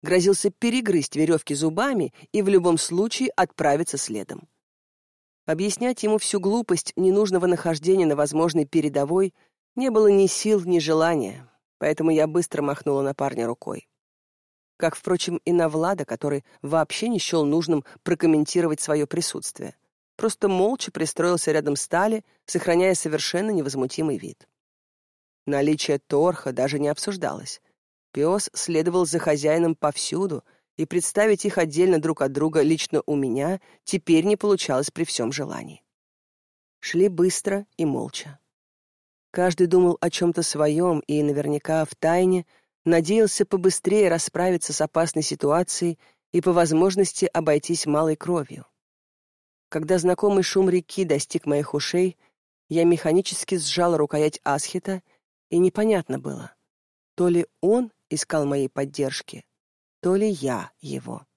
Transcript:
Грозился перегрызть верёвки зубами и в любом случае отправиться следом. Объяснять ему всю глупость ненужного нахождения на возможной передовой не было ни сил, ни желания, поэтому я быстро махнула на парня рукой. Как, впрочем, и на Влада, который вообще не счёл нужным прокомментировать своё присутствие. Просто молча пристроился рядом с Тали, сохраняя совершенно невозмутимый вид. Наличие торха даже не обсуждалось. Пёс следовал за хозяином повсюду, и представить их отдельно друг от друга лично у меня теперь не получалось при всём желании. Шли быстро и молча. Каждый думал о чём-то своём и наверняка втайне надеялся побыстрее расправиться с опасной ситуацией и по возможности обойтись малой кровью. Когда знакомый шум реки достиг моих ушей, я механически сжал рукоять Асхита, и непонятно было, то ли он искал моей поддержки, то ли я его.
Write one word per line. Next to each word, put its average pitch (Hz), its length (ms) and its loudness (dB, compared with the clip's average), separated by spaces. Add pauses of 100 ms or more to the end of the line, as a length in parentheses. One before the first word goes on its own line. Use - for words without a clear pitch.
Грозился 185 480 2
перегрызть 226 640 0
верёвки 156 380 0
зубами 165 600 -2 (180)
и 208 100 0
в 196 80 2
любом 175 280 4
случае 214 520 -2
отправиться 160 680 0
следом. - 500 -8 (1000)
Объяснять 208 580 -2
ему 214 140 2
всю 202 220 -2
глупость 196 560 -2
ненужного 185 520 2
нахождения 170 580 2
на 147 100 2
возможной 151 500 2
передовой 151 680 0 (420)
не 254 140 -2
было 214 180 4
ни 196 200 6
сил, 214 340 0
ни 175 180 2
желания, 151 720 0 (300)
поэтому 156 320 0
я 156 160 4
быстро 156 340 -2
махнула 143 400 -2
на 139 140 -4
парня 131 320 -4
рукой. - 400 -10 (960)
Как, 165 140 -2
впрочем, 180 500 -4
и 170 80 0
на 170 160 2
Влада, 160 360 -2
который 139 380 -6 (180)
вообще 160 460 -2
не 226 120 -2
счёл 156 260 0
нужным 156 400 0 (180)
прокомментировать 160 760 2
своё 151 240 0
присутствие. - 680 -8 (420)
Просто 208 320 0
молча 196 420 0
пристроился 165 600 -2
рядом 147 240 0
с - 120 -6
Тали, 214 380 0 (200)
сохраняя 180 500 2
совершенно 175 560 -2
невозмутимый 135 680 -2
вид. - 300 -14 (1000)
Наличие 143 540 0
торха 156 520 0
даже 135 280 -2
не 147 100 0
обсуждалось. 156 720 -6 (500)
Пёс 170 420 0
следовал 170 520 0
за 160 140 -2
хозяином 156 560 2
повсюду, 156 680 -4 (340)
и 160 80 -2
представить 202 600 0
их 196 120 -2
отдельно 170 420 2
друг 156 220 -2
от 139 100 0
друга 156 300 0
лично 151 440 0
у 151 100 -2
меня 143 440 -2 (240)
теперь 165 420 2
не 208 100 4
получалось 165 560 0
при 165 120 -6
всём 123 280 -4
желании. - 520 -10 (960)
Шли 175 280 2
быстро 190 580 0 (120)
и 170 80 -2
молча. 139 540 -6 (920)
Каждый 180 360 2
думал 180 340 4
о 170 80 0
чём-то 170 340 -2
своём 151 580 0
и 147 220 0
наверняка 147 640 -2
втайне 180 600 0 (400)
надеялся 190 600 2
побыстрее 190 640 2
расправиться 175 640 -2
с - 80 -2
опасной 160 420 0
ситуацией 160 760 -2 (320)
и 175 100 2
по 180 120 2
возможности 175 800 2
обойтись 156 540 0
малой 156 300 2
кровью. 156 500 -6 (1040)
Когда 160 280 0
знакомый 185 460 2
шум 190 260 2
реки 185 360 -2
достиг 147 400 -2
моих 147 280 -2
ушей, 175 440 0 (520)
я 165 140 2
механически 170 760 2
сжал 170 400 0
рукоять 151 460 0
Асхита, 180 580 -4 (480)
и 170 100 0
непонятно 185 580 0
было, 135 380 -12 (600)
то 175 120 0
ли 175 180 2 (140)
он 220 320 2 (180)
искал 156 360 -2
моей 139 240 -2
поддержки, 139 760 -8 (560)
то 180 140 2
ли 214 140 2
я 131 500 -4
его. 120 460 -12 (120)